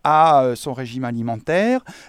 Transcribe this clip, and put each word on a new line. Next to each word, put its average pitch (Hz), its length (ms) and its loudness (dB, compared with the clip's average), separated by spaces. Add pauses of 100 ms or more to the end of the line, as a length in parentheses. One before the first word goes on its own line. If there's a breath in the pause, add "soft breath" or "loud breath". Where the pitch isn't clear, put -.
à, 151 400 4
euh, 123 100 0
son 139 200 -10
régime 127 300 -8
alimentaire, 123 760 -2 (280 loud breath)